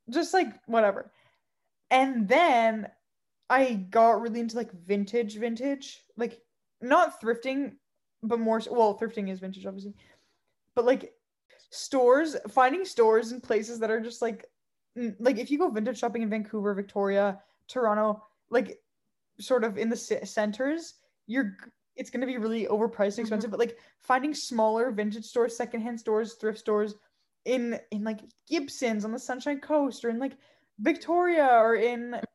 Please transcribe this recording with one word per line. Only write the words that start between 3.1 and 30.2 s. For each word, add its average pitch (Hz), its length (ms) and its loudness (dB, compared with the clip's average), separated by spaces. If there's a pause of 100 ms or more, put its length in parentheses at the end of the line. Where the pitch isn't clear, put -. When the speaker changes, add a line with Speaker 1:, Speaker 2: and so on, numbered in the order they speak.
Speaker 1:
I 254 240 4
got 220 480 4
really 233 180 -4
into, 226 160 -6
like, 233 160 -6
vintage, 202 640 -2
vintage. 240 680 -6 (120)
Like, 233 260 -6 (400)
not 294 380 2
thrifting, 254 580 -4 (440)
but 226 180 -2
more 220 180 2
s-, 220 100 -8
well, 214 300 2
thrifting 214 320 -4
is 185 100 -8
vintage, 190 260 -12
obviously. 196 280 -12 (800)
But, 233 100 2
like, - 280 0 (560)
stores, 269 680 2 (120)
finding 262 380 4
stores 226 460 4
and 247 100 -12
places 226 380 -2
that 220 100 -2
are 226 100 0
just, 233 220 -10
like, 226 240 -6 (500)
n-, 226 240 -6
like, 233 180 2
if 247 120 -4
you 285 80 0
go 349 120 2
vintage 220 280 -2
shopping 233 240 -2
in 214 80 -2
Vancouver, 208 440 -2
Victoria, 196 680 0 (260)
Toronto, 214 560 0 (260)
like, 233 320 0 (580)
sort 233 240 0
of 220 140 -4
in 226 120 0
the 233 60 -2
c-, - 300 -4
centers, 262 680 -4 (300)
you're 240 180 0 (200)
g-, - 60 -20 (260)
it's 254 140 -12
gonna 254 160 -4
be 254 120 -6
really 220 280 -4
overpriced 214 520 0
and - 40 -4
Speaker 2:
Mm-hmm. 214 280 -4
Speaker 1:
expensive, - 20 -
but, 233 80 0
like, 233 180 -2 (220)
finding 262 340 0
smaller 226 580 0
vintage 214 340 -4
stores, 233 300 0
secondhand 233 440 -6
stores, 220 360 -2
thrift 214 240 -4
stores 208 340 0 (520)
in, 240 340 -2 (120)
in, 208 120 -4
like, 220 160 -6 (280)
Gibson's 262 580 -4
on 220 60 -6
the 254 80 -6
Sunshine 277 400 -6
Coast 285 440 -2
or 233 60 -2
in, 226 100 -4